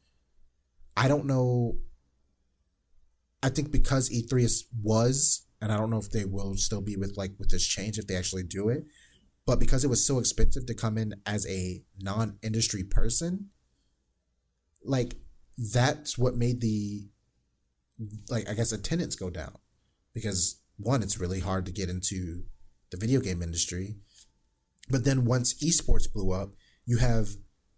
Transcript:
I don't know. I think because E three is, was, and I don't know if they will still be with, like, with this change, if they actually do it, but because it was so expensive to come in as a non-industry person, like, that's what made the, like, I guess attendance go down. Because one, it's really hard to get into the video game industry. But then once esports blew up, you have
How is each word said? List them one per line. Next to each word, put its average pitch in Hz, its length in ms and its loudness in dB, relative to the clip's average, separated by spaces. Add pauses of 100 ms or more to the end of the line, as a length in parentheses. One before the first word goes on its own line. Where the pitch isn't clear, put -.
(960)
I 120 120 4
don't 143 180 2
know. 123 520 2 (1600)
I 135 60 0
think 143 220 -2
because 123 400 4
E 117 160 -2
three 123 180 2
is, - 220 0 (160)
was, 117 640 2 (140)
and 107 120 -2
I 107 40 2
don't 110 140 -2
know 113 80 -2
if 101 120 -6
they 107 140 -2
will 98 320 -4
still 98 260 -2
be 101 140 -6
with, 98 200 -6
like, 98 220 -6
with - 120 4
this - 160 4
change, 104 320 -4
if 95 80 -8
they 92 100 -4
actually 90 280 -4
do 95 240 -4
it, - 160 -2 (640)
but - 120 2
because 131 260 6
it 139 60 2
was 117 160 2
so 135 120 2
expensive 120 480 4
to - 80 -6
come 110 220 -2
in 110 180 -4 (120)
as 104 220 -2
a 92 340 -6 (160)
non-industry 107 840 -4
person, 175 640 4 (1400)
like, 127 300 -2 (580)
that's 123 440 0
what 123 180 0
made 120 260 -2
the, 104 480 -4 (1200)
like, 113 200 -4
I 107 60 -6
guess 113 180 0
attendance 165 420 -4
go 92 160 -8
down. - 260 -12 (580)
Because 101 460 -4 (160)
one, 113 260 0
it's - 180 -2
really 92 200 -4
hard 95 260 -4
to 92 60 -10
get 95 160 -6
into 90 560 -6 (460)
the 90 60 -12
video 117 240 0
game 90 220 -4
industry. 87 540 -6 (920)
But 127 160 -2
then 131 200 2
once 120 380 0
esports - 500 6
blew 95 200 0
up, 95 220 -4 (300)
you 120 140 0
have 117 300 4 (500)